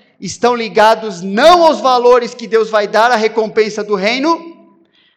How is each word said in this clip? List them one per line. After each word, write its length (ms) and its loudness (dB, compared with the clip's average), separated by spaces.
estão 340 -4
ligados 680 0
não 440 4
aos 160 2
valores 540 2
que 120 -16
Deus 240 0
vai 160 0
dar 240 2
a 60 0
recompensa 680 -2
do 140 -4
reino, 840 -4